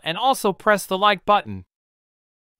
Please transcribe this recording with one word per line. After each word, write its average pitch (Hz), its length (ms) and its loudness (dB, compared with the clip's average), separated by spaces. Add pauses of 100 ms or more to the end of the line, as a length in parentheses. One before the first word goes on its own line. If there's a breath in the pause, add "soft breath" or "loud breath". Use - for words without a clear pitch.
and 160 120 -4
also 240 360 0
press 208 340 0
the 190 100 -4
like 202 280 0
button. 110 400 -2 (960)